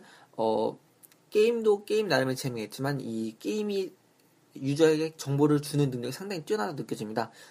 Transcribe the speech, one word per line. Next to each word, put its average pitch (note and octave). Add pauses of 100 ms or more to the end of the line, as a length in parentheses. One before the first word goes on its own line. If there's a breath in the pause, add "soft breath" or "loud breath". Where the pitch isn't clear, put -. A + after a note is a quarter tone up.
(380 loud breath)
어, A2 (520)
게임도 G#3+
게임 G#3+
나름의 C3
재미가 A#2+
있지만 C3+
이 A2+
게임이 G#3 (640)
유저에게 D#3
정보를 C#3+
주는 C#3+
능력이 B2
상당히 F#3+
뛰어나다고 G#3
느껴집니다. - (200 loud breath)